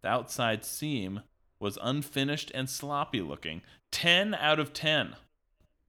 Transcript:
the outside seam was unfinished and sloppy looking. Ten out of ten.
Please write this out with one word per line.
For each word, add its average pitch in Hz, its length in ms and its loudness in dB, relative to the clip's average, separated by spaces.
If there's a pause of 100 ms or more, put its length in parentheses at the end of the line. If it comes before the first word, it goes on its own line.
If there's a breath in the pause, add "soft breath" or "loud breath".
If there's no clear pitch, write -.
the - 80 -4
outside 117 560 0
seam 107 580 -4 (360)
was 101 220 -2
unfinished 143 720 -2
and 131 160 -4
sloppy 143 520 -2
looking. 80 420 -6 (280 loud breath)
Ten 185 440 4
out 151 240 4
of 143 140 0
ten. 147 420 2 (720)